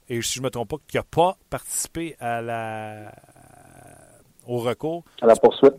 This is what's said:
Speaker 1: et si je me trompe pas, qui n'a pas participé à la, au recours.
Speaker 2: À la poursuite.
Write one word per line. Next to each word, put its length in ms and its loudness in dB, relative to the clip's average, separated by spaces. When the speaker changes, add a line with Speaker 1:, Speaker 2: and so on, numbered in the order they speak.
Speaker 1:
et 120 -4
si 180 -6
je 40 -8
me 80 -4
trompe 180 -8
pas, 80 -8
qui 120 -4
n'a 40 -2
pas 340 0
participé 720 -8
à 220 -6
la, 680 -10
au 120 -4
recours. 440 -4
Speaker 2:
À 40 2
la 80 8
poursuite. 440 6